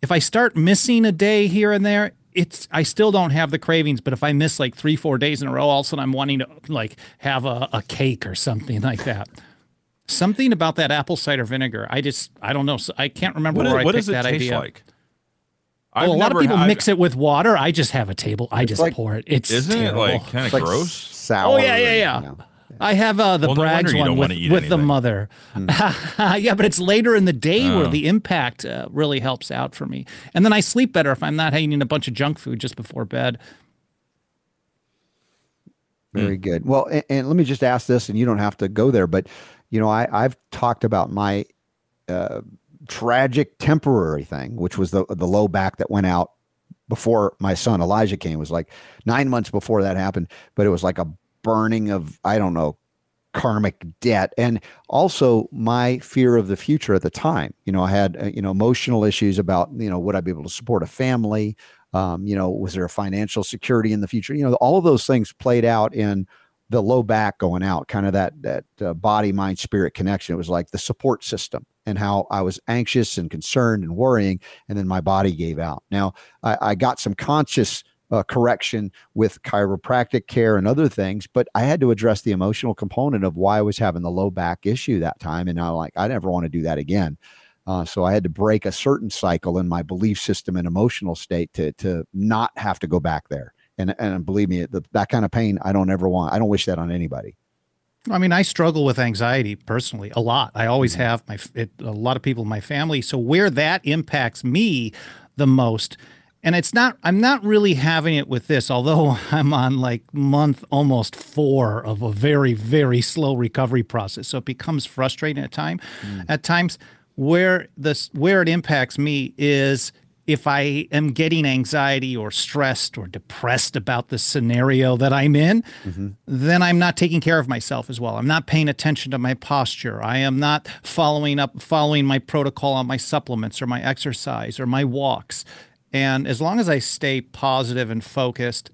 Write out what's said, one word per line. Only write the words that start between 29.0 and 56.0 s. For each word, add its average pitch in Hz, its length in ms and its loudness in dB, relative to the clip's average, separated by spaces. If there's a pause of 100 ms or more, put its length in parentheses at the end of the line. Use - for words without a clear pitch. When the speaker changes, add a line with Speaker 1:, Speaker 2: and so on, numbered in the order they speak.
Speaker 1:
helps 127 320 -4
out 127 220 -6
for - 120 -10
me. 131 200 -10 (280)
And 175 100 6
then 214 100 6
I 214 60 4
sleep 240 320 2
better 151 200 2
if 127 100 -2
I'm 147 140 -2
not 156 180 0
eating 151 280 0
a - 40 2
bunch 147 220 -2
of 123 60 -6
junk 143 260 -2
food 120 200 -8
just - 140 -8
before 117 300 -10
bed. 123 340 -4 (2750)
Speaker 3:
Very 98 220 -2
Speaker 2:
Hmm. 92 60 -8
Speaker 3:
good. 87 240 -2
Well, 135 240 2
and, 147 180 0
and 135 200 -2
let 160 80 2
me 175 80 4
just 135 180 -2
ask 123 240 2
this, 123 220 2
and 107 100 -2
you 120 80 2
don't 110 120 0
have 104 180 0
to 98 120 -2
go 104 220 2
there, 104 160 4
but, 90 220 0 (420)
you 110 80 0
know, 110 100 2
I, 113 220 2
I've 123 260 0 (140)
talked - 320 -2
about 101 300 0
my, 101 320 0 (640)
uh, 90 320 -4 (480)
tragic 127 680 0
temporary 104 680 2
thing, 69 320 -10
which 87 200 -4
was 92 140 -2
the, 95 180 0
the 90 180 -4
low 101 200 4
back 95 300 -2
that - 140 -4
went 101 160 2
out 87 260 0 (560)
before 113 500 2
my 98 160 0
son 104 260 2
Elijah 101 360 2
came. 82 160 -6
It 78 60 -4
was, 76 120 -8
like, 82 200 -4 (360)
nine 131 220 2
months 120 220 -2
before 104 320 0
that 95 140 0
happened, 95 320 -2 (260)
but 104 120 2
it 104 40 4
was 85 120 0
like 92 160 -2
a 87 80 -2 (360)
burning 110 480 0
of, 87 340 -6
I 104 140 2
don't 95 160 0
know, 78 220 -2 (580)
karmic 107 500 -2 (160)
debt. 104 360 2
And 117 240 0 (280)
also 131 640 2
my 123 480 0